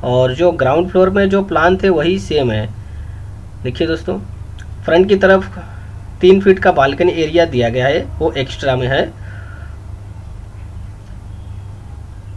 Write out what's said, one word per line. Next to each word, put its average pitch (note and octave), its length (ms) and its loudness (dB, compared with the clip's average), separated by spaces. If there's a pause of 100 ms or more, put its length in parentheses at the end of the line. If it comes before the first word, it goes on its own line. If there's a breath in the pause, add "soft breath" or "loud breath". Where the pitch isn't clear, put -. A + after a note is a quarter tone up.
और B2+ 300 4
जो E3+ 180 4
ground D3 380 2
floor F#3+ 200 4
में G3 200 4
जो G3 120 4
plan F3 340 4
थे F#3+ 140 2
वही E3+ 300 2
same C#3+ 300 0
है। G#2+ 180 -2 (920 loud breath)
देखिए B2+ 240 -2
दोस्तों, D#3+ 320 -4 (680)
front F3+ 240 6
की G3+ 80 6
तरफ F#3+ 420 4 (600 loud breath)
तीन F#3+ 200 8
feet F#3+ 180 4
का F3+ 140 4
balcony C#3+ 400 2
area E3 340 2
दिया A#2+ 220 0
गया B2 180 0
है, E3 180 0 (140)
वो - 160 0
extra C3 420 -2
में B2+ 120 -2
है। C3+ 140 0 (3250 loud breath)